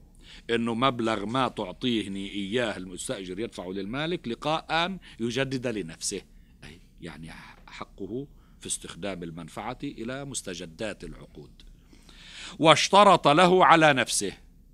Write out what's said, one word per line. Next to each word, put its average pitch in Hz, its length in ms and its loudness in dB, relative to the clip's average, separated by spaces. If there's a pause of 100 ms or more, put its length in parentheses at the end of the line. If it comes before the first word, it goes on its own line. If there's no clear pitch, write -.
(500)
إنه 117 240 0
مبلغ 113 520 -2
ما 120 220 -2
تعطيهني 98 840 -6
إياه 101 460 -4
المستأجر 92 640 -10
يدفع 104 280 -10
للمالك 123 600 -6
لقاء 156 580 -2
أن 185 140 -8 (200)
يجدد 127 480 -4
لنفسه، 92 540 -6 (420)
أي 80 160 -20 (220)
يعني 80 300 -14 (360)
حقه 107 600 -12 (320)
في - 80 -16
استخدام 90 560 -10
المنفعة 85 600 -12
إلى 131 420 -10
مستجدات 92 760 -10
العقود. 78 480 -18 (1080)
"واشترط 170 680 8
له 175 380 6
على 156 280 8
نفسه"، 107 400 -2 (400)